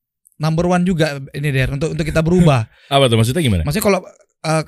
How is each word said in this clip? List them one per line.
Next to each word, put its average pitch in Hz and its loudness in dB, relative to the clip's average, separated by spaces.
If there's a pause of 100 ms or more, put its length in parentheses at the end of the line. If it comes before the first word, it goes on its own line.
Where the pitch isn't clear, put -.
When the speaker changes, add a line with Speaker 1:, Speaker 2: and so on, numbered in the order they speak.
(360)
Speaker 1:
number 160 -2
one 180 2
juga 151 0 (100)
ini, 147 -6
Der, 131 0
untuk, 139 -4
untuk 156 -4
kita 156 -2
berubah. 160 4 (120)
Speaker 2:
<laughs> - -20
Apa 139 2
tuh 117 2
maksudnya, 117 2
gimana? 107 0
Speaker 1:
Maksudnya 151 -4
kalau, 190 2 (420)
eh, 156 -2